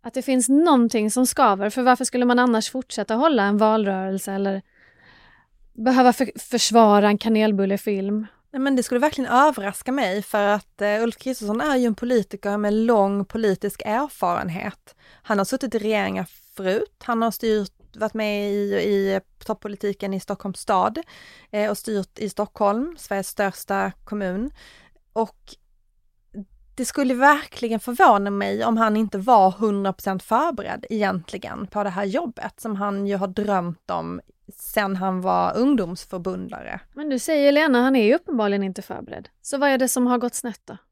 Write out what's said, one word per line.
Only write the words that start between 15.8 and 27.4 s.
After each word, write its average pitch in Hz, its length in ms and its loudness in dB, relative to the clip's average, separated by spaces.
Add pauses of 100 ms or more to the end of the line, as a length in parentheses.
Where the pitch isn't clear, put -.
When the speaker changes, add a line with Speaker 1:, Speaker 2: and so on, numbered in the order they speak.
Speaker 2:
förut, 196 480 -4
han 226 180 0
har 233 80 2
styrt, 214 420 -2 (240)
varit 214 180 -4
med 208 380 -2
i, 202 220 -2
i 196 460 0 (260)
toppolitiken 202 680 -6
i 185 60 -4
Stockholms 196 400 -8
stad, 208 380 0 (520)
eh, 214 200 -2
och 208 80 -4
styrt 202 400 -6
i 214 100 -6
Stockholm, 214 680 -2
Sveriges 196 300 -6
största 196 640 -4 (120)
kommun. 202 460 -6 (640)
Och - 440 -8 (1160)
det 254 100 -6
skulle 262 300 0
verkligen 247 680 2